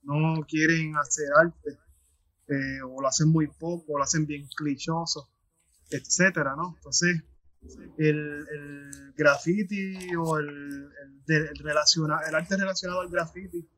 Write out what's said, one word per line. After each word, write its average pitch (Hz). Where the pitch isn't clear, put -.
no 156
quieren 156
hacer 147
arte, -
eh, 135
o 131
lo 135
hacen 156
muy 160
poco, 170
o 143
lo 139
hacen 156
bien 147
clichoso, 156
etcétera, 156
¿no? 165
Entonces, 170
el, 151
el 143
graffiti 185
o 160
el, 147
el -
de-, 156
el 147
relaciona-, 151
el 156
arte 170
relacionado 185
al 180
graffiti 175